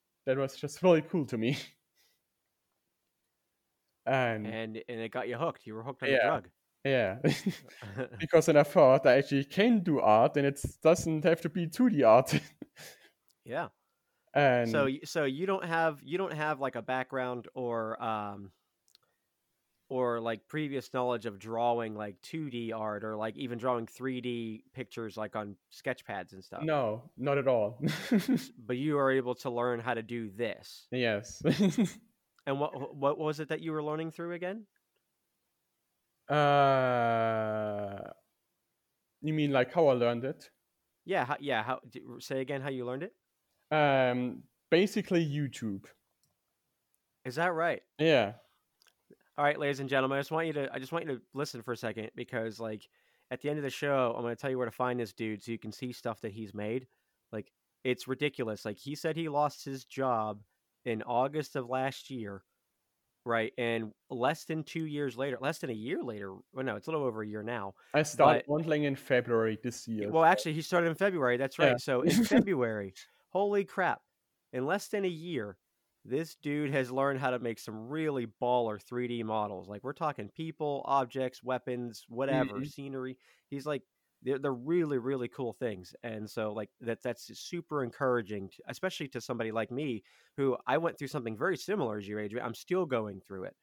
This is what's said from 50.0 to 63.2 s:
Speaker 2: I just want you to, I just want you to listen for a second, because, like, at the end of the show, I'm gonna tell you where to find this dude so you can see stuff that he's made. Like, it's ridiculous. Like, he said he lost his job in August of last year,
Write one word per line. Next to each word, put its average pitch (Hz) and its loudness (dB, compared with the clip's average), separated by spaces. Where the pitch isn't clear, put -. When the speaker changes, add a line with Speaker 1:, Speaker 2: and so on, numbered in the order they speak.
Speaker 2:
I 139 2
just 139 -10
want 165 0
you 156 -4
to, 139 -2
I 135 -8
just 131 -10
want 170 -2
you 139 -4
to 113 -10
listen 131 -6
for 120 -8
a 113 -4
second, 110 -6
because, 113 -6
like, 110 -8
at 123 -6
the 147 -4
end 151 -2
of 147 -4
the 135 -4
show, 131 0
I'm 123 -6
gonna 117 -4
tell 135 -6
you 131 -2
where 123 0
to 113 -4
find 123 -2
this 113 -6
dude 110 -6
so 120 -10
you 113 -4
can 110 -10
see 123 -8
stuff 117 -8
that 104 -8
he's 107 -10
made. 110 -6
Like, 107 -10
it's 123 -2
ridiculous. 131 -4
Like, 107 -6
he 147 -10
said 160 -4
he 160 -4
lost 147 -2
his 135 -10
job 110 -2
in 110 -2
August 135 -2
of 127 -4
last 131 -4
year, 101 -10